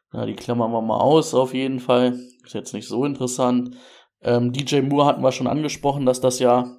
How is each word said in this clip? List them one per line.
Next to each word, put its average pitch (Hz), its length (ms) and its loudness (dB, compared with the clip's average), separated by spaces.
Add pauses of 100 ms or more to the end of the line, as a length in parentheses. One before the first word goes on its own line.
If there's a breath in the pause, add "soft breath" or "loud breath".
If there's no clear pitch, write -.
(100 soft breath)
Ja, 113 140 -8
die 107 120 -6
klammern 117 360 -4
wir 117 80 -2
mal 110 200 -2
aus, 151 340 4
auf 127 180 2
jeden 135 280 -4
Fall. 123 380 2 (240)
Ist - 120 -14
jetzt - 180 -10
nicht 107 160 -10
so 117 160 -2
interessant. 131 720 -2 (460 loud breath)
Ähm, 123 320 0
D 143 60 -2
J 139 220 0
Moore 143 220 2
hatten 143 180 2
wir 131 100 4
schon 127 140 -4
angesprochen, 143 600 -2
dass 127 160 2
das 127 160 2
ja 123 400 2